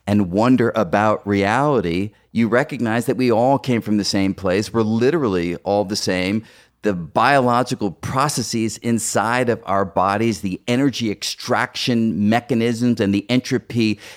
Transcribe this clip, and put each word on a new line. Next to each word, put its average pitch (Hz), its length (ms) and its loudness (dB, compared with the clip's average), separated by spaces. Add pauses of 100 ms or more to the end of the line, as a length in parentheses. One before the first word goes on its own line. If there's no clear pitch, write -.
and 101 240 0
wonder 113 460 4
about 104 500 2
reality. 101 840 0 (200)
You 113 160 2
recognize 120 580 0
that 123 100 0
we 123 160 2
all 127 260 2
came 120 220 0
from 107 160 0
the 101 80 0
same 95 300 0
place. 95 380 -2
We're 113 100 2
literally 110 760 0
all 101 280 0
the 98 120 -6
same. 95 480 -2 (380)
The 104 100 0
biological 120 1000 0
processes 117 880 -4
inside 117 720 0
of 110 180 -2
our 98 180 0
bodies, 98 580 0
the 92 260 -6
energy 120 420 0
extraction 113 1160 -2
mechanisms 117 720 0
and 98 120 2
the 101 160 0
entropy 117 720 0 (180)